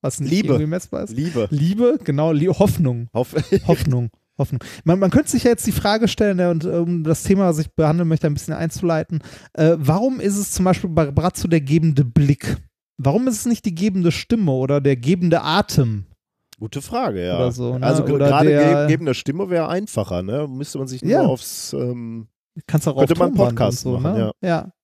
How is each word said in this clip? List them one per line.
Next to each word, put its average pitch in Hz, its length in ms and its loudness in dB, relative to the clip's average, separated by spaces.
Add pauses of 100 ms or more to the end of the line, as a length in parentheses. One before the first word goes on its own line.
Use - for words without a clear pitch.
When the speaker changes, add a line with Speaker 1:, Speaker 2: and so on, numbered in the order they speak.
Speaker 1:
was 139 200 -4
nicht 139 100 -2
Speaker 2:
Liebe. 185 160 2
Speaker 1:
irgendwie 151 200 2
messbar - 360 -6
ist. 104 100 -10
Speaker 2:
Liebe. 135 380 -2
Speaker 1:
Liebe, 202 500 2
genau, 151 300 0
Lie-, 151 160 2 (100)
Hoffnung. 123 560 2
Speaker 2:
Hoff- - 220 -2
<laughs> 170 320 0
Speaker 1:
Hoffnung. 123 420 2 (280)
Hoffnung. 131 260 -4 (220)
Man, 170 120 4
man 196 120 2
könnte 254 200 2
sich 240 140 0
ja 247 60 6
jetzt - 180 0
die 208 60 0
Frage 220 340 0
stellen, 202 300 0
ne, 175 120 2
und, 165 140 0
äh, 180 60 -4
um 170 340 -2
das 160 200 0
Thema, 190 260 4
was 156 100 0
ich 160 160 -2
behandeln 165 320 2
möchte, 160 180 0
ein 151 80 0
bisschen - 200 -8
einzuleiten, 165 680 -2 (360)
äh, 165 220 4
warum 190 440 0
ist 202 160 -2
es 202 160 -6
zum 180 100 -2
Beispiel 180 260 2
bei 156 220 0
Brazzo 175 380 -4
der 165 100 4
gebende 147 460 2
Blick? 139 500 0 (420)
Warum 156 300 0
ist 226 120 -2
es - 60 -8
nicht 233 200 -2
die 180 100 -4
gebende 185 380 0
Stimme 196 400 0
oder 135 260 0
der 139 160 2
gebende 165 460 2
Atem? 135 640 0 (560)
Speaker 2:
Gute 110 200 -10
Frage, 143 440 -4
ja. 90 100 -2
Speaker 1:
Oder 123 160 0
so, 120 260 -6
ne? 127 80 -4
Speaker 2:
Also 143 200 2
ge-, 143 100 0
Speaker 1:
Oder 139 140 2
Speaker 2:
gerade 151 180 4
Speaker 1:
der 147 400 4
Speaker 2:
ge-, 151 60 4
gebende 160 200 -2
Stimme 170 360 -6
wäre 165 180 0
einfacher, 110 560 -4
ne? 131 240 -4
Müsste 135 300 -10
man 135 100 -6
sich 127 140 -10
nur 175 100 0
Speaker 1:
Ja. 269 120 4
Speaker 2:
aufs, - 500 -4
ähm, 120 560 -8 (380)
Speaker 1:
Kannst - 200 0
auch 139 100 -2
Speaker 2:
könnte 139 180 2
Speaker 1:
auf 165 40 -6
Speaker 2:
man 175 80 4
einen 269 80 -2
Speaker 1:
Tonband 123 220 2
Speaker 2:
Podcast 120 280 0
Speaker 1:
und 127 100 -2
so, 123 40 -2
Speaker 2:
machen, 156 180 -2
Speaker 1:
ne? 110 240 -2
Speaker 2:
ja. 185 60 -4
Speaker 1:
Ja. 170 240 -2 (120)